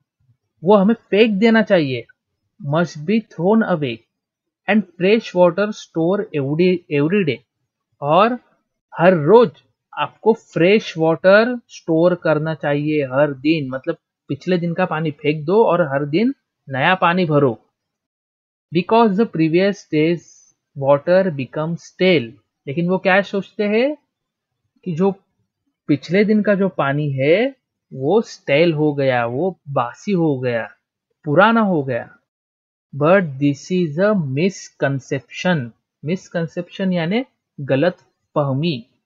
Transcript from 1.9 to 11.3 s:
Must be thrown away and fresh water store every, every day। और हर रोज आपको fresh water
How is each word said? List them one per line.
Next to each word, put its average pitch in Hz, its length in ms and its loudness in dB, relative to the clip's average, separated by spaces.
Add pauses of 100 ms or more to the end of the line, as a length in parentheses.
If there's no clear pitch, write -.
Must 156 380 -4
be 170 260 -2
thrown 208 420 0
away 147 300 -4 (720)
and 208 140 2
fresh 202 540 -2
water 180 360 4
store 175 480 -4 (160)
every, 151 340 0 (240)
every 165 300 0
day। 127 120 -2 (680)
और 196 360 2 (540)
हर 180 220 4
रोज 180 360 4 (480)
आपको 147 340 -2
fresh 196 640 0
water 196 720 2